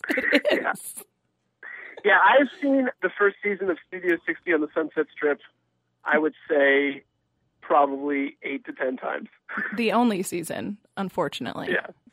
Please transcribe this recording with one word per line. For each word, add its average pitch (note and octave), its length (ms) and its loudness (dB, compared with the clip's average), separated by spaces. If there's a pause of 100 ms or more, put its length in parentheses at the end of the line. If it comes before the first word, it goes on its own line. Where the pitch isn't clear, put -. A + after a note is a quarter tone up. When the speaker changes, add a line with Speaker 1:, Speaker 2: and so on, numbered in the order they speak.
Speaker 1:
it - 420 0
is. - 80 2
Speaker 2:
Yeah. - 140 -2 (1300)
Yeah, G3+ 180 6
I've B3 280 6 (120)
seen C4+ 280 2 (120)
the F3+ 160 0
first G3+ 240 2
season G3+ 280 -2
of D#3+ 80 0 (100)
Studio F3+ 380 -2
sixty E3+ 280 -4
on D3+ 80 2
the D3+ 120 -2
Sunset D#3 380 -2
Strip, D3 280 -2 (640)
I D3+ 140 2
would D#3 160 0 (160)
say, C#3 540 2 (580)
probably C#3+ 800 0
eight C#3 220 -8
to C#3+ 80 -12
ten C3 240 -4
times. - 320 -8 (460)
Speaker 1:
The A3 180 0
only A3 300 2
season, F#3 540 -8 (200)
unfortunately. - 720 -6
Speaker 2:
Yeah. - 160 -4 (260)